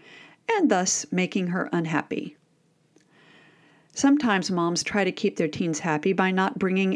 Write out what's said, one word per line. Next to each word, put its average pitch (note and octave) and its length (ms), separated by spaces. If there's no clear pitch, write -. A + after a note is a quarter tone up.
and F4 160
thus F#3 400
making F3+ 380
her F3 240
unhappy. D#3+ 640
Sometimes B3 580
moms E3+ 340
try G3+ 180
to F#3 80
keep - 260
their E3+ 120
teens E3+ 320
happy D#3+ 320
by F#3 180
not F#3+ 280
bringing F#3+ 380